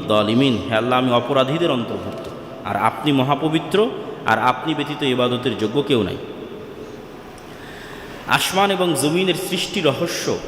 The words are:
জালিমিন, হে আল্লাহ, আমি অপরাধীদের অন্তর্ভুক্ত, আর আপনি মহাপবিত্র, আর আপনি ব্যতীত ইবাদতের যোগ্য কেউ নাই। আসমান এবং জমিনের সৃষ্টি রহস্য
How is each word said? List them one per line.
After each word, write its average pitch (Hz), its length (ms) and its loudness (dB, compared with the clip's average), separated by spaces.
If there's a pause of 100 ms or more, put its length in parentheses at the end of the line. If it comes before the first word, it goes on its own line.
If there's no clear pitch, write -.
জালিমিন, 110 480 4 (120)
হে 110 60 0
আল্লাহ, 123 240 2
আমি 127 120 2
অপরাধীদের 135 600 2
অন্তর্ভুক্ত, 101 580 -4 (360)
আর 101 100 -2
আপনি 110 360 2
মহাপবিত্র, 156 800 2 (360)
আর 110 140 4
আপনি 127 340 0
ব্যতীত 143 280 -4
ইবাদতের 123 560 2
যোগ্য 110 240 0
কেউ 127 220 2
নাই। 92 140 -2 (2000)
আসমান 190 440 2
এবং 180 300 2
জমিনের 170 320 2
সৃষ্টি - 480 -2
রহস্য 143 560 0 (100)